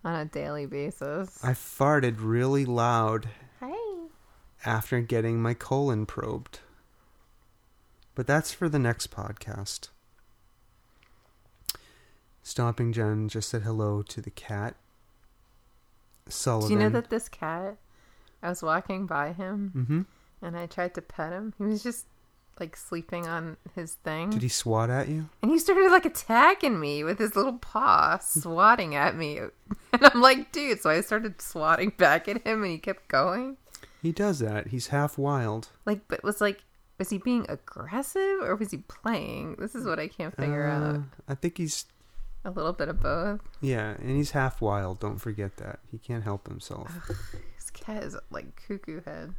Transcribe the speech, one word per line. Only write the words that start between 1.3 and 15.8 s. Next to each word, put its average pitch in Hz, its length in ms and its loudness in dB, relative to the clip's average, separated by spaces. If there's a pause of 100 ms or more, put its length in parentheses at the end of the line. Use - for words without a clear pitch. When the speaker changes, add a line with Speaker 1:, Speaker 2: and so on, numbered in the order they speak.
Speaker 2:
I 127 100 0
farted 131 680 2
really 123 460 2
loud 113 640 2 (320)
Speaker 1:
Hey. 269 140 -10 (880)
Speaker 2:
after 117 340 -2
getting 117 420 0
my 117 120 2
colon 127 520 0
probed. - 540 -8 (1600)
But 123 120 -2
that's 151 240 2
for - 160 -2
the 147 120 2
next 117 320 0
podcast. 104 760 -10 (2500)
Stomping 117 480 0
Jen 107 380 0
just 110 200 -6
said 113 140 -2
hello 104 400 0
to - 180 -10
the 113 80 -10
cat, 104 460 -8 (1500)